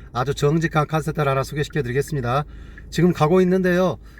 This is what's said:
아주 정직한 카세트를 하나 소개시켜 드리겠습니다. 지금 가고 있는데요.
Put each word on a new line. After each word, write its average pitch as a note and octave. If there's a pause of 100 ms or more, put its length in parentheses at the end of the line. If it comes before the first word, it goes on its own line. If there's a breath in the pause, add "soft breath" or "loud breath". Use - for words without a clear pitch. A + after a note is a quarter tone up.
(120)
아주 B2
정직한 D#3
카세트를 D#3
하나 C3+
소개시켜 C#3
드리겠습니다. C3 (460 loud breath)
지금 E3+
가고 D#3
있는데요. F3+ (220 soft breath)